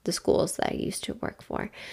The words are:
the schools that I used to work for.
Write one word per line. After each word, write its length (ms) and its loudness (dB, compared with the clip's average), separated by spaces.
the 80 0
schools 440 4
that 160 0
I 40 -2
used 280 -2
to 100 -4
work 280 -6
for. 280 -4